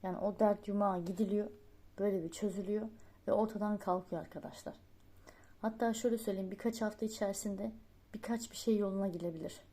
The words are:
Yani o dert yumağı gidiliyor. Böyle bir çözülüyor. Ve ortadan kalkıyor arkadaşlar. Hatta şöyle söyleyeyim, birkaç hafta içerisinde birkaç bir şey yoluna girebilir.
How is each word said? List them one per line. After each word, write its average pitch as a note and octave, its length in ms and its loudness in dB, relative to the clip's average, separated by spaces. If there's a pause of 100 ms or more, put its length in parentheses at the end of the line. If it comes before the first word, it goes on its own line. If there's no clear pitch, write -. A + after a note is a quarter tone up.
Yani F#3 160 -2
o G3 200 0
dert G#3 300 4
yumağı G3 360 2
gidiliyor. G3+ 420 2 (520)
Böyle G3 260 2
bir E3 60 -4
çözülüyor. G#3 580 -2 (400)
Ve - 40 4
ortadan G#3 460 2
kalkıyor F3+ 440 0
arkadaşlar. - 520 -10 (880)
Hatta A3 320 2
şöyle A3+ 240 2
söyleyeyim, F#3+ 320 -2
birkaç A3+ 320 -2
hafta G#3+ 240 0
içerisinde G#3 640 -2 (420)
birkaç A3+ 360 -4
bir - 60 -14
şey A3 200 4
yoluna G3 320 2
girebilir. E3+ 520 -4 (120)